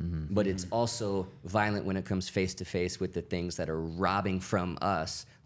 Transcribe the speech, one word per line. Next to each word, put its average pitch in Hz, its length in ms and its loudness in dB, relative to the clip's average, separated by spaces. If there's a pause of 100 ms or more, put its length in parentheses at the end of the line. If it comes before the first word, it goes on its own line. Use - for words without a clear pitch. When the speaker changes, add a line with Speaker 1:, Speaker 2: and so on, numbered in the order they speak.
Speaker 1:
Mm-hmm. 82 340 -4
Speaker 2:
but 104 140 4
it's 92 240 -2
also 107 560 0 (160)
violent 104 400 2
when 95 120 0
it 95 80 0
comes 95 240 0
face 92 260 2
to - 100 -6
face 90 340 0
with 92 140 -2
the 85 100 -4
things 87 340 -2
that 80 120 -2
are 80 120 0
robbing 92 600 2
from 87 400 0
us 85 440 0 (220)